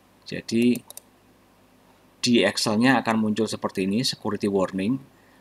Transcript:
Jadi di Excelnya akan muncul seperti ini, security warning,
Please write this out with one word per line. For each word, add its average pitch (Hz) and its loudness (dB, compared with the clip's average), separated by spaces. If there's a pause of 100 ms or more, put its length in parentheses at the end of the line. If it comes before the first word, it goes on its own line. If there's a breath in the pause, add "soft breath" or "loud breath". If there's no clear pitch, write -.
(260)
Jadi 117 0 (1400)
di 117 4
Excelnya 113 2
akan 110 0
muncul 107 0
seperti 98 -4
ini, 104 0
security - -4
warning, 175 0 (420 soft breath)